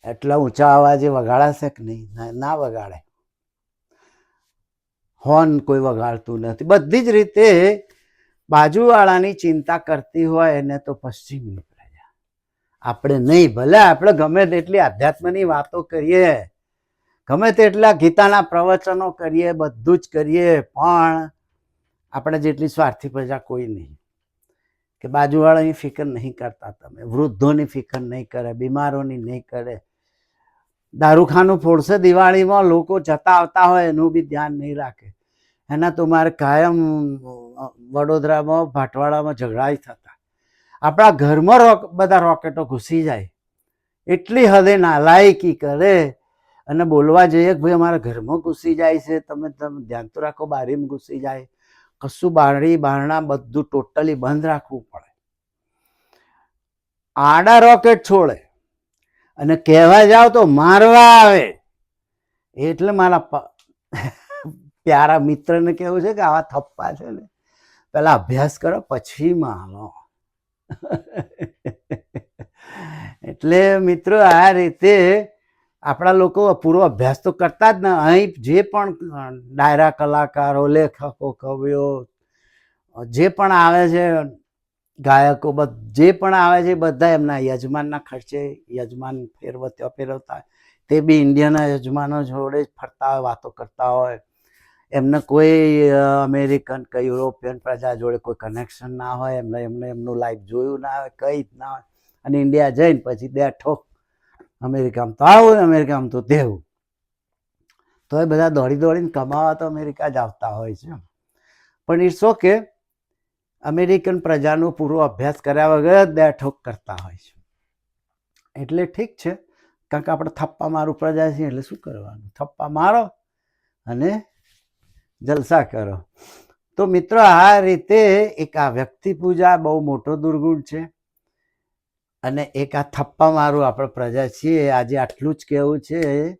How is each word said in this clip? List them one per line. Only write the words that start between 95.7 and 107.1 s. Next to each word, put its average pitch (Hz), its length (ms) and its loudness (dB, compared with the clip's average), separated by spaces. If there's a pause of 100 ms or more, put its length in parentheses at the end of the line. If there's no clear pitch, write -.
અ, 139 340 0
અમેરિકન 135 600 -4
કે 123 160 -10
યુરોપિયન 127 580 -8
પ્રજા 123 360 -10
જોડે 120 240 -8
કોઈ 117 220 -12
કનેક્શન 117 520 -16
ના 123 220 -12
હોય, 127 220 -10
એમને, 120 260 -10
એમને 120 260 -12
એમનું 120 300 -12
લાઈફ 117 220 -8
જોયું 127 400 -8
ના 139 220 -12
હોય, 135 80 -16
કંઈ 143 340 -8
જ - 120 -16
ના 131 160 -18
હોય. 131 100 -18 (440)
અને 143 160 -2
ઇન્ડિયા 139 280 0
જઈને 143 300 0
પછી 123 280 -12
બે 135 220 -4
ઠોક, - 380 -8 (760)
અમેરિકામાં 127 520 -6
તો 143 120 -4
આવું 220 300 8
ને 208 60 0
અમેરિકામાં 147 480 0
તો 123 120 -8
તેવું. 113 460 -4 (1400)